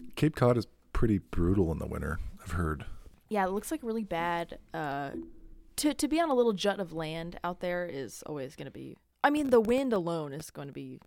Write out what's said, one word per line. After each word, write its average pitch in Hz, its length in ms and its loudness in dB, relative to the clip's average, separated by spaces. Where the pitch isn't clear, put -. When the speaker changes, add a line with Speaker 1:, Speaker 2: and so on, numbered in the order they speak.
Speaker 1:
Cape 156 180 2
Cod 123 220 6
is 117 100 0
pretty 101 260 6
brutal 87 540 4
in 71 60 -2
the 76 80 -6
winter, 73 320 -4
I've 85 100 -10
heard. 80 320 0
Speaker 2:
Yeah, 202 180 0
it 185 40 0
looks, 202 200 -4
like, 311 120 -4
really 226 220 -4
bad. 170 540 -2
Uh, 143 360 -4
to, 294 180 2
to 294 140 -2
be 302 120 0
on 330 100 2
a 269 40 2
little 240 180 6
jut 196 280 0
of 160 120 -6
land 165 520 -6
out 180 160 -4
there 180 260 -2
is 135 400 -8
always 139 300 -8
gonna 143 140 -10
be, 131 260 -14
I 285 80 8
mean, 294 200 2
the 240 100 10
wind 247 320 4
alone 165 400 0
is 156 180 -10
going 143 180 -10
to 135 60 -14
be 131 320 -12